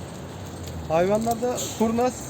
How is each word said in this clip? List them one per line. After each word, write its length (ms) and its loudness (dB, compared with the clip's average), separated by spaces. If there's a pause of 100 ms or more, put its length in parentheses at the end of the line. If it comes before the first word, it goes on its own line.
(880)
Hayvanlar 540 4
da 140 0 (220)
kurnaz. 340 4 (180)